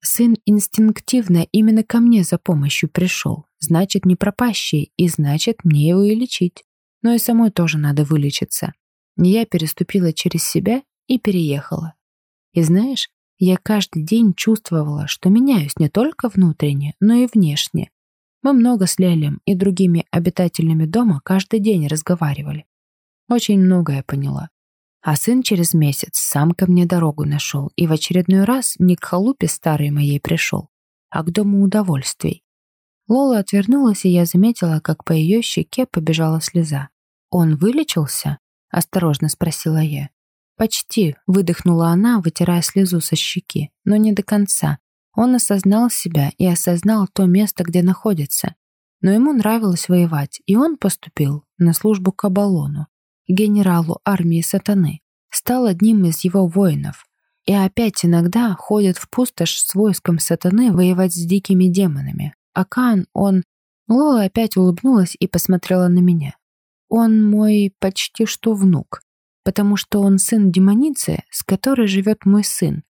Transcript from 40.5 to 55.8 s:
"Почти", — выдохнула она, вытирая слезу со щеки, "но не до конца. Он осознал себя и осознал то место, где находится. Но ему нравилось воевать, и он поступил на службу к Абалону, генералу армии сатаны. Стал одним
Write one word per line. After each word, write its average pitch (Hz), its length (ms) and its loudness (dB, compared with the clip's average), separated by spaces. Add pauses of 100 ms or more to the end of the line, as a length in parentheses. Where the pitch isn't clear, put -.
"Почти", — 208 600 -2 (100)
выдохнула 175 640 0
она, 208 320 2
вытирая 170 420 -2
слезу 180 380 0
со - 160 -4
щеки, - 540 -6 (140)
"но 208 120 2
не 214 160 2
до 190 100 -4
конца. 190 560 -2 (340)
Он 247 220 2
осознал 214 560 2
себя 151 480 -2
и 185 80 0
осознал 180 640 0
то 190 140 0
место, 185 380 0
где 170 180 0
находится. 180 720 -2 (460)
Но 185 100 2
ему 247 220 2
нравилось 214 560 0
воевать, 165 580 0
и 190 80 2
он 294 220 2
поступил 147 680 -4 (160)
на 170 140 4
службу 190 400 0
к - 120 -10
Абалону, 175 600 -2 (400)
генералу 185 800 2
армии 170 360 0
сатаны. 185 600 -2 (300)
Стал 247 360 -2
одним 202 380 2